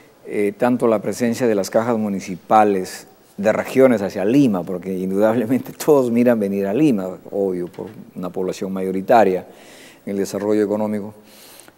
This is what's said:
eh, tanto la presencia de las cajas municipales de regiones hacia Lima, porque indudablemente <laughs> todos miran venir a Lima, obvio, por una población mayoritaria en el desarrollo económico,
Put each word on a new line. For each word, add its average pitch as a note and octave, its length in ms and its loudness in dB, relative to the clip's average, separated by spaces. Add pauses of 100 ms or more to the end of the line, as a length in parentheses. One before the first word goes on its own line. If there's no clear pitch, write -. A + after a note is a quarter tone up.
(260)
eh, G#2 300 -2
tanto B2 300 0
la A2 140 2
presencia A#2 460 -2
de A2 80 2
las F#2+ 160 -2
cajas A#2 280 0
municipales G2+ 1080 0 (300)
de G#2 160 0
regiones A2+ 500 4
hacia F#2+ 220 -4
Lima, A2+ 380 2
porque F#2 360 -6
indudablemente G#2+ 760 0
<laughs> - 120 -12
todos C3+ 260 4
miran A#2+ 280 2
venir G2 280 -2
a G2 80 -2
Lima, G2+ 440 0 (120)
obvio, F#2 380 -2
por - 180 -12 (280)
una F#2 160 -8
población F#2+ 420 -6
mayoritaria F#2+ 760 2 (580)
en G2+ 80 -8
el G2+ 60 -4
desarrollo G#2 440 0
económico, G#2+ 520 -4 (640)